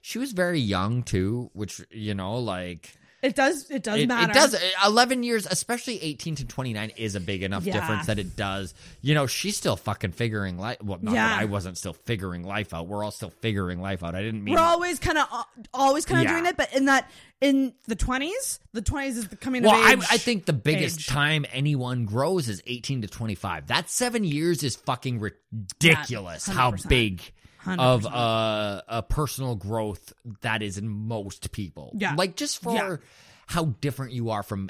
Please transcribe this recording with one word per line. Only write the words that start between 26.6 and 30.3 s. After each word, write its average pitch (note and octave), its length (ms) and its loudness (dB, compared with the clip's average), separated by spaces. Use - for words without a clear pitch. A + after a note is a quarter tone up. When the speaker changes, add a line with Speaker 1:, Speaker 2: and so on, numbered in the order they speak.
Speaker 2:
hundred A2+ 140 0
percent. - 120 -10
Speaker 1:
big A2 320 2
Speaker 2:
Hundred F3+ 200 -2
Speaker 1:
of, B2+ 180 6
Speaker 2:
percent. A2 140 -4
Speaker 1:
uh, A2 720 0
a A2+ 160 -4
personal C3 520 -2
growth G#2 580 -4